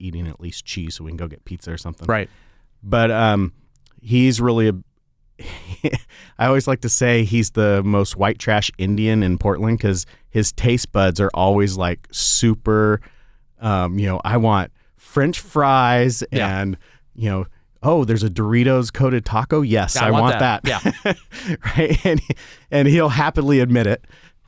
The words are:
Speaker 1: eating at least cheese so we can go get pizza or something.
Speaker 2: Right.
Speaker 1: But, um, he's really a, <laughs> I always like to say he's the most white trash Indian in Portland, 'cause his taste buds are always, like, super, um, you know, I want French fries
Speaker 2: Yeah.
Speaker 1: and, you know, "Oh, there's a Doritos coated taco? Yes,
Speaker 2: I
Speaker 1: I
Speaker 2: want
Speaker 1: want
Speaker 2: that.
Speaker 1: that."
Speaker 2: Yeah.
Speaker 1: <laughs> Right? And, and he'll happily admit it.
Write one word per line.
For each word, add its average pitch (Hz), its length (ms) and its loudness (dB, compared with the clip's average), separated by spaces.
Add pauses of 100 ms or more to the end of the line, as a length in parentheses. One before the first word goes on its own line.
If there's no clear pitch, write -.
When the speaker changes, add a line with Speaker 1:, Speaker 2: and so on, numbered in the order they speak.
Speaker 1:
eating 85 260 -8
at 76 140 -12
least 85 240 -14
cheese 82 320 -10
so 80 80 -16
we 80 80 -12
can 82 40 -10
go 85 120 -10
get 73 160 -18
pizza 87 280 -12
or 80 60 -10
something. - 300 -12
Speaker 2:
Right. 107 200 -2 (540)
Speaker 1:
But, 113 280 2
um, 107 420 2 (480)
he's 123 400 2
really 117 280 2
a, 101 60 2 (640)
<laughs> - 60 -18 (920)
I 120 80 0
always 135 220 2
like 131 140 -2
to 123 60 -6
say 120 360 2
he's 107 280 0
the 101 320 2
most 101 320 0
white 98 220 0
trash 104 400 -2
Indian 107 440 0
in 90 160 0
Portland, 107 420 -2
'cause 95 260 -2 (240)
his - 220 -2
taste - 400 -2
buds 95 280 2
are 98 140 2
always, 98 420 2
like, 90 360 -4
super, 107 880 0 (600)
um, 95 380 -2
you 101 80 -2
know, 92 180 -2
I 117 120 -2
want 107 360 0 (240)
French - 440 -2
fries 127 840 2 (100)
Speaker 2:
Yeah. 98 280 -2
Speaker 1:
and, 95 180 -4 (360)
you 113 140 -4
know, 95 180 -2 (360)
"Oh, 151 220 2
there's 107 180 0
a 110 80 0
Doritos 120 600 2
coated 127 320 0
taco? 131 380 0
Yes, 107 340 0
Speaker 2:
I 120 120 2
Speaker 1:
I - 20 2
Speaker 2:
want 110 120 4
Speaker 1:
want 123 180 2
Speaker 2:
that. 104 240 0
Speaker 1:
that." 127 300 -2 (100)
Speaker 2:
Yeah. 202 80 0 (460)
Speaker 1:
<laughs> - 180 -6
Right? 156 300 0
And, 160 140 2 (500)
and 143 180 4
he'll 160 220 4
happily 143 500 2
admit 120 260 2
it. 107 180 -2 (440)